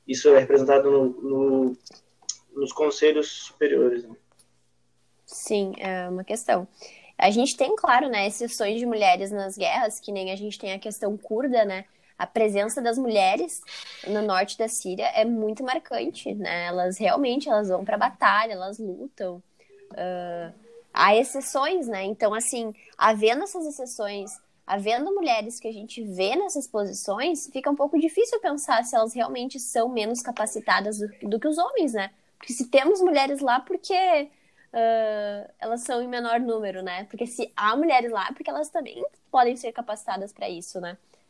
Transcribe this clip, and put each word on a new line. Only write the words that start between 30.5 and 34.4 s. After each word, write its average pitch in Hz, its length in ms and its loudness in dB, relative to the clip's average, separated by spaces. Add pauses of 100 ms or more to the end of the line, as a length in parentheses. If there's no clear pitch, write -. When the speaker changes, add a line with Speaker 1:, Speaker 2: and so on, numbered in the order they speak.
Speaker 2:
do, 208 300 -8
do 220 100 -2
que 294 80 -2
os 311 100 0
homens, 349 360 0
né? 196 180 -4 (260)
Porque - 160 -12
se 240 140 -4
temos 320 340 4
mulheres 285 400 2
lá, 254 180 2
por - 180 -6
que, 349 520 2 (440)